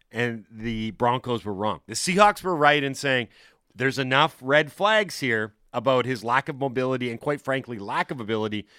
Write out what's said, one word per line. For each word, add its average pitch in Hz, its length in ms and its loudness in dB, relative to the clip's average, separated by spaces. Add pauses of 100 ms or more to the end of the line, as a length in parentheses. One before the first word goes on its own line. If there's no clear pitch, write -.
(100)
and 117 400 -4
the 110 400 -6
Broncos 120 540 0
were 104 100 -6
wrong. 98 320 -2
The 110 80 -12
Seahawks 208 480 4
were 180 120 -2
right 147 300 4
in 135 100 -4
saying, 127 340 0 (460)
there's 127 240 -2
enough 139 420 2
red 139 320 2
flags 208 480 0
here 110 340 -2 (180)
about 127 320 2
his 120 180 -4
lack 120 260 0
of 151 80 -8
mobility 127 540 -2
and, 117 100 -8
quite 147 200 -4
frankly, 131 380 -6
lack 127 320 -4
of 143 100 -8
ability 107 460 -4 (120)